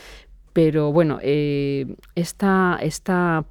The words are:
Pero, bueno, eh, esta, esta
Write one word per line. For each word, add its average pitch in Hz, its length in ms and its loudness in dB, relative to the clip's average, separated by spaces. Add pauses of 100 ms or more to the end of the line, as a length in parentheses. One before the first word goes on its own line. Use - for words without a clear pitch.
(540)
Pero, 156 380 2
bueno, 156 300 2
eh, 143 720 -2 (220)
esta, 185 640 0
esta 170 680 -2